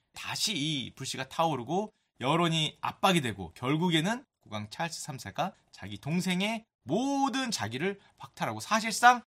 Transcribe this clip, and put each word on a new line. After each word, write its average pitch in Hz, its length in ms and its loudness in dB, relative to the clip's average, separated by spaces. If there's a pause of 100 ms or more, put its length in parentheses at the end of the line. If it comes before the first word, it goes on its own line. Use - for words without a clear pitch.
(140)
다시 - 400 -4
이 139 420 -2
불씨가 131 340 -8
타오르고 165 640 -2 (260)
여론이 160 600 2
압박이 175 400 4
되고 98 320 -4
결국에는 160 720 0 (160)
국왕 107 300 -10
찰스 165 300 -6
삼 135 180 -10
세가 - 340 -4 (180)
자기 101 280 -12
동생의 185 680 -2 (180)
모든 262 680 0
자기를 131 480 -2 (180)
박탈하고 113 420 -6
사실상 226 720 6